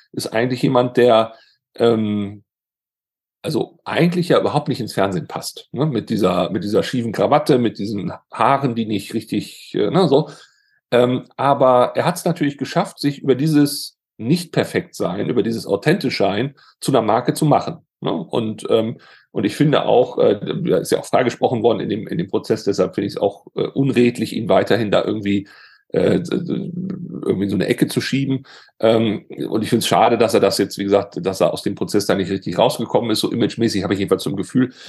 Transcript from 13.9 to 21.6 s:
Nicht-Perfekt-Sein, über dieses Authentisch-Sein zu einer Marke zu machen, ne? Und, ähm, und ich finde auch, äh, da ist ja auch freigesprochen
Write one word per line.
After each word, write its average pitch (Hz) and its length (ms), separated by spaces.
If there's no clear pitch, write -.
Nicht-Perfekt-Sein, 104 1120
über 127 140
dieses 113 240
Authentisch-Sein 117 880
zu - 120
einer 127 100
Marke 113 320
zu - 120
machen, - 420
ne? - 140
Und, 113 560
ähm, 113 300
und - 120
ich - 120
finde 143 300
auch, 120 340
äh, 101 200
da - 380
ist - 140
ja - 80
auch - 60
freigesprochen 117 580